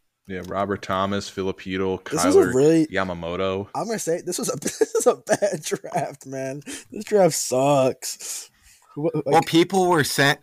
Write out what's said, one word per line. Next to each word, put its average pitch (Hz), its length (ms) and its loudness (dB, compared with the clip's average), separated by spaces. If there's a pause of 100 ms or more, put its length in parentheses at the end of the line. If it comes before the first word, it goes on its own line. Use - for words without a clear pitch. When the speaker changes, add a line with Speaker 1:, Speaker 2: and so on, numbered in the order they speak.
(280)
Speaker 1:
Yeah, 95 180 -10
Robert 95 360 -4
Thomas, 98 480 -2
Filipino, 95 720 -4 (100)
Speaker 2:
This 151 140 0
was - 100 4
a 392 40 8
Speaker 1:
Kyler 285 140 2
Speaker 2:
really 156 340 4
Speaker 1:
Yamamoto. 92 840 -4
Speaker 2:
I'm 156 140 -6
gonna 226 100 -4
say 165 240 -4
this 180 180 -6
was 247 140 -4
a, - 20 -4
<laughs> 139 60 -8
this - 200 -4
is - 260 0
a 240 80 4
bad 196 480 -2
draft, - 640 -6
man. 135 360 -8 (300)
This 208 140 -10
draft 190 280 4
sucks. - 1160 0 (460)
Wha-, 151 160 -2
Speaker 3:
Well, 151 120 -2
Speaker 2:
like 156 220 4
Speaker 3:
people 175 400 4
were 175 160 4
sa-, 143 400 2